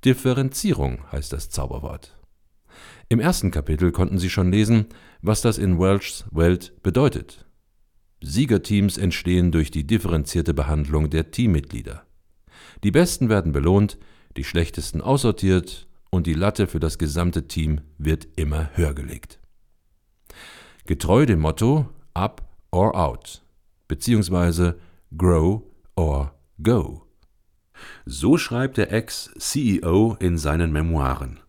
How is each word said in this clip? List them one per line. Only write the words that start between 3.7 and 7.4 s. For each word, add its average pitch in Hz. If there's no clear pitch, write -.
konnten 92
Sie 87
schon 90
lesen, 107
was -
das 113
in 90
Welchs 95
Welt 82
bedeutet. -